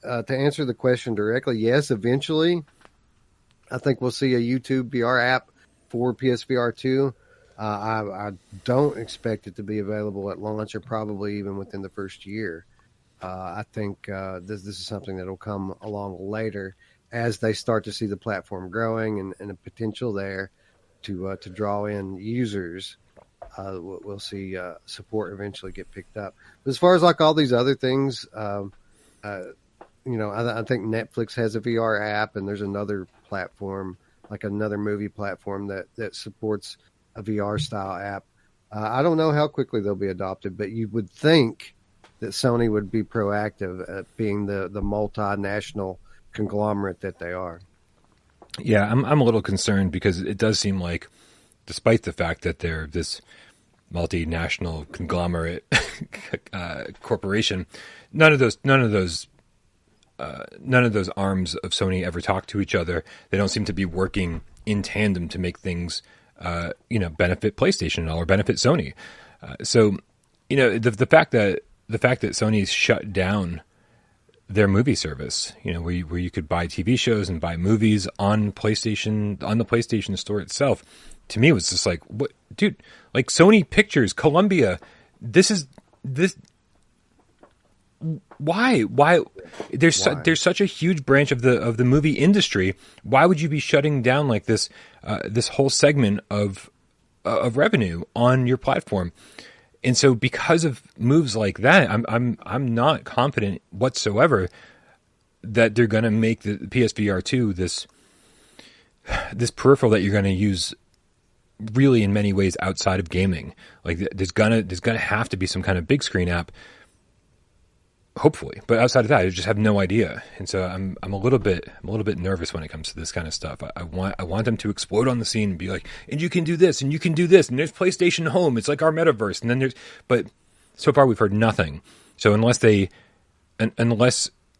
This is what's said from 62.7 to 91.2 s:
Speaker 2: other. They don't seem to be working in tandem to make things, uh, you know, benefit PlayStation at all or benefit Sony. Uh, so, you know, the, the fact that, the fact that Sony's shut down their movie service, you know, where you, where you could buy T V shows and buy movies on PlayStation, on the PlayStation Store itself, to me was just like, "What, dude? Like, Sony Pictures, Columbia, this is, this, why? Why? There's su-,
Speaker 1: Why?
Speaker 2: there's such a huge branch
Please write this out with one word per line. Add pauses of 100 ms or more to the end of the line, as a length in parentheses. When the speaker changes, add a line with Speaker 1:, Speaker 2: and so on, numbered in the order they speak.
Speaker 2:
other. (240)
They
don't
seem
to
be
working (240)
in
tandem
to
make
things, (380)
uh, (180)
you
know,
benefit
PlayStation
at
all
or
benefit
Sony. (480)
Uh,
so, (540)
you
know,
the,
the
fact
that, (260)
the
fact
that
Sony's
shut
down (840)
their
movie
service, (100)
you
know,
where
you,
where
you
could
buy
T
V
shows
and
buy
movies (120)
on
PlayStation,
on
the
PlayStation
Store
itself, (460)
to
me
was
just
like,
"What, (240)
dude? (360)
Like,
Sony
Pictures,
Columbia, (420)
this
is, (360)
this, (2000)
why?
Why? (520)
There's
su-,
Speaker 1:
Why?
Speaker 2:
there's
such
a
huge
branch